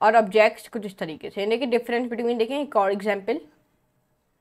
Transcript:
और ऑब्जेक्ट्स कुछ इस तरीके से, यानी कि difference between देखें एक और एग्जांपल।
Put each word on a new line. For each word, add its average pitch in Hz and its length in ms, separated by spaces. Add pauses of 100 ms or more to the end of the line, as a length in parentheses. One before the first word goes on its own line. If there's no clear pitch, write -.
और 226 140
ऑब्जेक्ट्स 214 520
कुछ 214 180
इस 190 120
तरीके 160 320
से, 202 120
यानी 220 160
कि 262 100
difference 240 440
between 233 260
देखें 247 240
एक 285 140
और 196 160
एग्जांपल। 202 480 (1000)